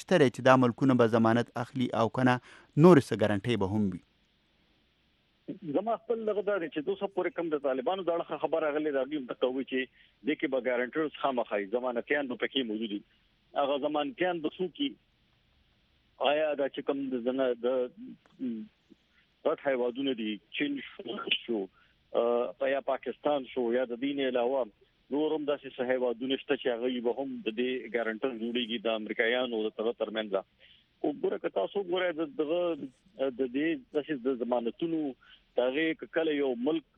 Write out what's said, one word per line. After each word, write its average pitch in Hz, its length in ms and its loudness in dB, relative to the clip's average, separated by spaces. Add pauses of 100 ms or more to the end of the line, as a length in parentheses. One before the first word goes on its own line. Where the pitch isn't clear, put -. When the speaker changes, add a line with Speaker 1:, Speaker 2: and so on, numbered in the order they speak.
Speaker 1:
شته 185 180 4
دی 139 120 8
چې - 100 -8 (100)
دا 131 60 10 (100)
ملکونه 123 380 4
به 113 100 4
ضمانت 117 500 4
اخلي 127 240 -4 (140)
او 110 60 2 (100)
که 127 120 4
نه 123 60 4
نورې 151 720 6
څه - 140 -2
ګارنټۍ 113 420 2
به 95 120 0
هم 107 180 2
وي؟ - 80 -10 (1700)
Speaker 2:
زما 208 220 -2
خپل 226 320 -4
دغه 208 180 0
دا 202 140 0
دی 165 80 -6
چې 151 180 -8
د - 60 -8
اوسه 196 140 -6 (100)
پورې 175 180 -2
کوم 170 160 -4
د 147 140 0
طالبانو 139 420 -2
د - 80 -6
اړخه 165 300 -4
خبره 160 180 0
راغلې 151 320 -2
ده، 131 80 0
هغوی 147 160 -6
هم 123 80 -10
ورته 127 240 0
وایي 131 200 -4
چې 131 100 0 (460)
دې 151 120 2
کې - 160 -4
به 127 140 0
ګارنټرز 123 520 -2
خامخا 123 400 0
وي، 98 140 -4
ضمانتیان 127 560 -2
به 120 100 -8
پکې 123 300 -2
موجود 107 240 -4
وي. 104 80 -6 (580)
هغه 143 240 2
ضمانتیان 151 640 -2
به - 100 -4
څوک 180 240 -6
وي؟ 139 80 0 (1400)
آیا 151 180 2 (140)
دا 135 60 0
چې - 200 -10
کوم 139 100 0 (140)
د 123 160 -2
زنه-، 127 260 2 (120)
د - 0 - (1800)
غټ 156 120 0 (100)
هیوادونه 127 540 0
دي، 107 100 -2 (260)
چین 143 300 -4
شو، - 280 -12 (260)
شو، 107 180 -4 (640)
آه، 120 520 0
یا 135 160 -4
پاکستان 135 640 -4
شو، 127 120 -2 (140)
یا 131 140 0
د - 100 -8
دې 139 100 -2 (100)
نه 131 120 0
علاوه 123 320 0 (480)
نور 151 200 0
هم 151 160 -4
داسې 135 260 -4
څه 131 140 -2
هیوادونه 127 520 0
شته 139 140 0
چې - 180 -2
هغوی 123 320 -2
به 120 120 2
هم 139 100 -4 (180)
د - 20 -4 (100)
دې 127 120 0 (260)
ګارنټر 113 340 -2 (120)
جوړېږي 117 440 -2
د - 20 0 (120)
امریکایانو 117 560 0
او 107 140 0
د - 100 -6
هغه 113 120 0 (100)
ترمنځ. 107 280 -4 (720)
وګوره، 302 340 -2
که 170 100 -2
تاسو 196 320 -2
وګورئ، 180 320 0
د 156 100 -4 (160)
دغه، 165 380 0 (420)
د 131 220 0 (160)
دې 151 120 0 (260)
داسې 147 180 -2 (120)
د 135 100 2
ضمانتونو 123 800 -2 (420)
د 123 40 4
هغې 135 280 2 (120)
که 123 60 -12
کله 160 260 0
یو 139 220 0
ملک، 147 300 -2 (140)